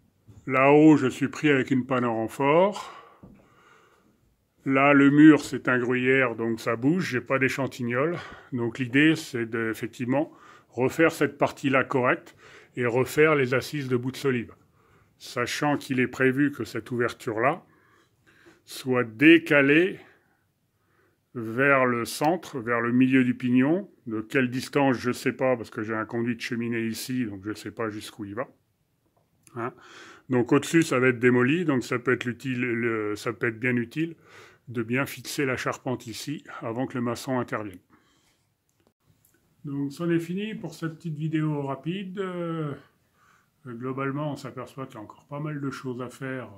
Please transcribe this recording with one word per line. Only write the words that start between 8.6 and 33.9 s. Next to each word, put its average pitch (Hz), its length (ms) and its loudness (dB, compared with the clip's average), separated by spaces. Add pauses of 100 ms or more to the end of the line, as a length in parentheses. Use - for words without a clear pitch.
l'idée, 139 380 4
c'est 120 320 -6
de, 113 240 -4
effectivement, 120 600 -4 (380)
refaire 131 420 2
cette - 280 -2
partie-là 135 440 0
correcte 131 520 -2 (400)
et 123 100 -2
refaire 131 480 4
les 135 220 2
assises 131 320 -4
de 123 100 0
bout 127 140 -4
de 131 60 -10
solive. 123 360 -2 (640)
Sachant 139 600 -2
qu'il 131 220 -4
est 123 80 2
prévu 131 440 0
que 123 120 -8
cette - 280 -10
ouverture-là 120 720 -2 (1000)
soit 123 380 -2
décalée 151 960 4 (1300)
vers 131 540 2
le 120 180 0
centre, 151 540 -4
vers 117 220 -2
le 120 100 0
milieu 131 320 4
du 123 100 0
pignon. 131 560 0 (160)
De 110 160 -6
quelle 123 300 -2
distance, 131 460 0
je 120 140 -4
sais 123 220 -4
pas, 131 240 0
parce 107 140 -12
que 113 100 -8
j'ai 110 140 -6
un 110 100 -4
conduit 117 300 -4
de 117 60 -14
cheminée 117 440 -4
ici, 120 400 -6
donc 101 180 -10
je 104 100 -8
sais 104 180 -14
pas 110 180 -6
jusqu'où 107 360 -12
il 101 100 -12
va. 127 120 -8 (1080)
Hein ? 120 180 -8 (540)
Donc 123 240 0
au-dessus, 147 300 4
ça 143 180 0
va 127 100 4
être 120 100 0
démoli, 123 460 4
donc 135 180 0
ça 127 160 -4
peut 127 120 -2
être 120 140 -2
l'utile, 123 340 -6
le, 113 560 -4
ça 120 160 -8
peut 113 140 -6
être 113 140 -4
bien 123 160 0
utile 151 400 -4 (520)